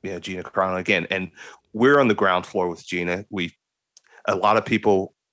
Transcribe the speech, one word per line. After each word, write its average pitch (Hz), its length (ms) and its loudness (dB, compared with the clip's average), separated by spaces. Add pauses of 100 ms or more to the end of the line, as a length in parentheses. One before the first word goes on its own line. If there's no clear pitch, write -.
you 98 100 -8
know, 87 60 -8
Gina 90 240 -10
Carano 92 360 -2
again. 92 320 -2
And 95 200 -4 (440)
we're 135 260 6
on 131 80 4
the 104 60 4
ground 92 320 2
floor 92 220 -2
with 85 180 -10
Gina. 87 440 -4
We, 90 240 -6 (720)
a 101 80 0
lot 104 220 2
of 104 80 0
people 104 500 0 (180)